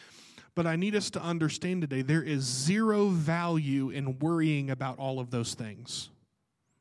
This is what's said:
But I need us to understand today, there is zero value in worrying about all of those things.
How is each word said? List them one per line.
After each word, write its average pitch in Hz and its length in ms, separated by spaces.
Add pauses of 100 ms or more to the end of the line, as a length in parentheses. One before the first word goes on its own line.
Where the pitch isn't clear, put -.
(560)
But 170 100
I 165 120
need 208 180
us 202 160
to 170 100
understand 170 600
today, 135 200
there 147 220
is 139 200
zero 202 640
value 160 840
in 135 280
worrying 156 500
about 131 280
all 135 220
of 123 100
those 120 240
things. 110 560 (720)